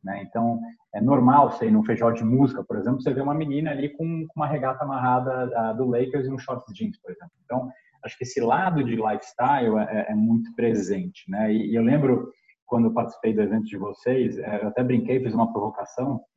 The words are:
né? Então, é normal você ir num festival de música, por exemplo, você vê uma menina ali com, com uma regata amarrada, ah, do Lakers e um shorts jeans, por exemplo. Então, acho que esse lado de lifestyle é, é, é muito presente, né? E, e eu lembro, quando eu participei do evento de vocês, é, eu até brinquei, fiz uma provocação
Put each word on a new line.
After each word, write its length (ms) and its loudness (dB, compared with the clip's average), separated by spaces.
né? 220 -10
Então, 360 -2
é 80 -4
normal 500 6
você 160 -4
ir 40 4
num 120 6
festival 300 2
de 100 -4
música, 400 2
por 140 -6
exemplo, 240 -2
você 120 -2
vê 80 -2
uma 140 -2
menina 360 -2
ali 180 -4
com, 380 -6
com 120 -20
uma 80 0
regata 380 -4
amarrada, 680 0
ah, 180 0
do 120 -2
Lakers 400 0
e 60 -4
um 80 -6
shorts 340 -10
jeans, 260 -6
por 120 -18
exemplo. 220 -18
Então, 260 -6
acho 140 -14
que 60 -8
esse 160 -6
lado 420 2
de 140 -2
lifestyle 840 0
é, 60 2
é, 300 -2
é 20 -2
muito 400 2
presente, 760 -2
né? 240 0
E, 200 0
e 20 2
eu 80 4
lembro, 480 2
quando 200 2
eu 80 2
participei 380 -2
do 120 2
evento 220 0
de 120 -10
vocês, 600 -2
é, 240 -6
eu 60 -4
até 140 -2
brinquei, 380 0
fiz 140 -4
uma 180 0
provocação 680 -6